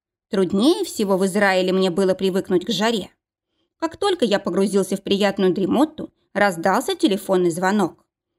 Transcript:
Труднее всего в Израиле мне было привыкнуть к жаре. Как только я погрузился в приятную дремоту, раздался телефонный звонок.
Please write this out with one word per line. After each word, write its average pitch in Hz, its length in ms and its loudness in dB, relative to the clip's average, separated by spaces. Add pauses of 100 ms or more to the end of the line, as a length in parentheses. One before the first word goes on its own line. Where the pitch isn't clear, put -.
(280)
Труднее 202 560 0
всего 196 320 -2
в 185 100 0
Израиле 185 460 2
мне 190 180 2
было 185 240 0
привыкнуть 185 500 -2
к - 60 -8
жаре. 208 400 -2 (680)
Как 320 180 -6
только 381 280 0
я 196 140 2
погрузился 196 580 0
в 196 60 -14
приятную 196 500 0
дремоту, 202 600 -2 (200)
раздался 202 600 0
телефонный 190 560 0
звонок. 180 560 -2 (320)